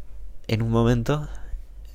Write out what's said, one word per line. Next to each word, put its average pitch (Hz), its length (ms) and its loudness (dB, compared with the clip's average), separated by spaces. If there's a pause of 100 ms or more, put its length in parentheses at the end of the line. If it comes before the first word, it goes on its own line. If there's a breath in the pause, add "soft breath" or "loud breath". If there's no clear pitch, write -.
(480)
En 110 140 2
un 113 80 0
momento 117 580 4 (680 loud breath)